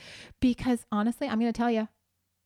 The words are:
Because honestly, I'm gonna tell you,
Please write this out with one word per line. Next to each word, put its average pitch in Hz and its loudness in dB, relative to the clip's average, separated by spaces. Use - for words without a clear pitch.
Because 247 2
honestly, 226 0
I'm 214 -2
gonna 233 0
tell 240 0
you, 220 0